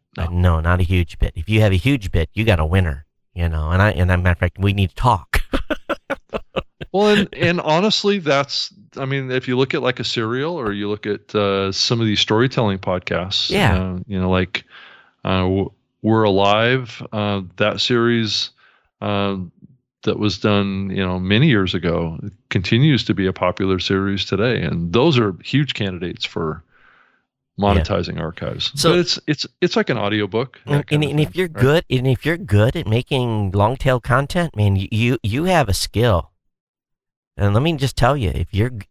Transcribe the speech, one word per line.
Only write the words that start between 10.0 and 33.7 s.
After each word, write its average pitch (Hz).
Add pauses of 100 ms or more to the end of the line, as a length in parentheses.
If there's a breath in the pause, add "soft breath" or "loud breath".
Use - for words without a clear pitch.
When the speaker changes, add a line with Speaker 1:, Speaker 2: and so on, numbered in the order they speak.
Speaker 1:
Serial 123
or 120
you 101
look 104
at, -
uh, 98
some -
of 113
these 104
storytelling 113
podcasts, 92
Speaker 2:
Yeah. 151 (200)
Speaker 1:
uh, 92
you 98
know, 92
like, 92 (640 loud breath)
uh, 95
W-, 92 (320)
We're 110
Alive, 110 (100)
uh, 104 (140)
that 101
series, 117 (500 soft breath)
uh, 101 (680)
that -
was 104
done, 98
you 98
know, 92
many 104
years 101
ago, 85 (300)
continues 120
to 101
be 95
a 92
popular 92
series 98
today. 104
And 85
those 131
are 101
huge 139
candidates 90
for 82 (920 soft breath)
Speaker 2:
Yeah. 98
Speaker 1:
monetizing 85
archives. -
Speaker 2:
So 160
Speaker 1:
But 175
it's, -
it's, - (140)
it's 180
like 220
an 131
audiobook, 104
that 147
Speaker 2:
And, 143
Speaker 1:
kind -
Speaker 2:
and, 151
Speaker 1:
of 135
Speaker 2:
and 147
if 147
Speaker 1:
thing, -
Speaker 2:
you're 185
Speaker 1:
right? 151
Speaker 2:
good, 151
and 127
if 131
you're 165
good 110
at 156
making 113
long 104